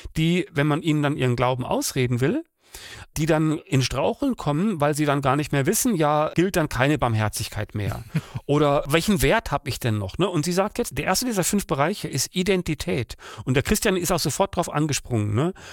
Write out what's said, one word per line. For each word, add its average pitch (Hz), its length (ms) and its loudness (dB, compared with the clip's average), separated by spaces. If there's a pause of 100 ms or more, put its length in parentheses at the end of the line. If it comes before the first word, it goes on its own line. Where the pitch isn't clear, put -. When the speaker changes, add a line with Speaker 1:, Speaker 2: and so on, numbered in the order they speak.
(160)
Speaker 1:
die, 165 360 2
wenn 147 140 2
man 151 140 2
ihnen 151 220 2
dann 147 140 0
ihren 123 200 0
Glauben 127 280 0
ausreden 131 560 0
will, 220 240 2 (720)
die 151 100 0
dann 156 320 2
in - 240 0
Straucheln 196 540 0
kommen, 160 440 0
weil 147 140 2
sie 151 100 0
dann 143 180 2
gar 139 140 2
nicht 147 160 -2
mehr 139 140 2
wissen, 220 280 2
ja, 151 400 2
gilt 185 220 2
dann 156 120 2
keine 143 300 2
Barmherzigkeit 110 760 -2
mehr. 107 300 -4 (200)
Speaker 2:
<laughs> - 220 -12
Speaker 1:
Oder 147 420 2
welchen 160 340 2
Wert 175 300 2
hab 139 160 -2
ich 113 120 -6
denn 110 180 0
noch, 95 200 -6
ne? 180 100 2
Und 165 160 0
sie 175 80 -2
sagt 190 260 -2
jetzt, 185 200 -4
der 151 80 -4
erste 185 200 0
dieser 196 180 0
fünf 202 220 0
Bereiche 156 420 -2
ist - 260 -4
Identität. 180 800 -2 (300)
Und 131 100 0
der 135 80 4
Christian - 340 2
ist 175 160 -2
auch 170 60 2
sofort - 380 -2
drauf 180 160 -2
angesprungen, 123 640 -2
ne? 160 180 0 (200)